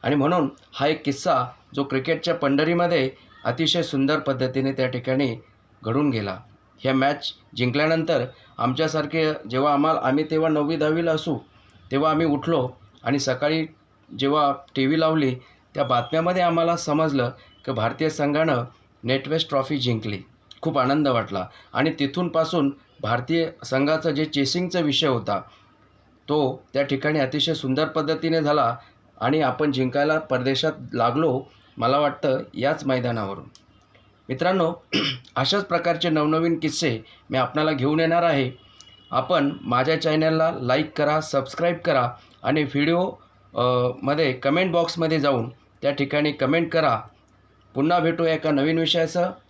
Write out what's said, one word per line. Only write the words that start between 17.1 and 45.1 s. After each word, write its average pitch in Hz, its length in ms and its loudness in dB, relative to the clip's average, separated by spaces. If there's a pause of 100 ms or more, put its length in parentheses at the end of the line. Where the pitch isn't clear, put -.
की 135 80 -6
भारतीय 143 360 0
संघानं 147 560 0 (400)
नेटवेस्ट 135 440 -2
ट्रॉफी 139 300 -2
जिंकली. 110 400 -2 (440)
खूप 139 160 0
आनंद 139 300 2
वाटला 98 400 -2 (240)
आणि 143 260 0
तिथूनपासून 156 760 0 (280)
भारतीय 127 480 -2 (140)
संघाचा 151 460 0
जे 147 140 0
चेसिंगचा 170 560 -2
विषय 147 280 0
होता, 104 320 -2 (880)
तो 139 340 0 (120)
त्या 139 80 2
ठिकाणी 143 360 0
अतिशय 147 360 0
सुंदर 135 320 -2
पद्धतीने 156 560 0
झाला 143 340 2 (440)
आणि 139 200 2
आपण 139 320 0
जिंकायला 139 460 0
परदेशात 135 540 0 (200)
लागलो, 123 500 0 (340)
मला 127 220 2
वाटतं, 139 440 0 (120)
याच 143 320 -2
मैदानावरून. 117 580 -2 (840)
मित्रांनो, 170 460 0 (180)
<clears throat> - 440 -6
अशाच 190 280 0
प्रकारचे 170 440 -2
नवनवीन 160 500 2
किस्से 143 420 -2 (300)
मी 127 80 0
आपणाला 151 340 0
घेऊन 147 280 0
येणार 165 220 4
आहे. 139 280 2 (600)
आपण 143 400 0 (100)
माझ्या 131 420 2
चॅनलला 160 580 2
लाईक 135 380 0
करा, 151 220 2
सबस्क्राईब 165 560 -2
करा 135 340 2 (320)
आणि 147 200 2
व्हिडिओ, 147 480 0 (440)
अ, 120 80 0 (400)
मध्ये 143 300 2
कमेंट 160 400 0
बॉक्समध्ये 165 480 0